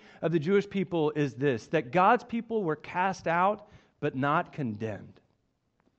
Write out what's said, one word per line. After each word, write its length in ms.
of 120
the 60
Jewish 300
people 460
is 200
this, 320
that 240
God's 340
people 380
were 140
cast 500
out, 420
but 120
not 380
condemned. 680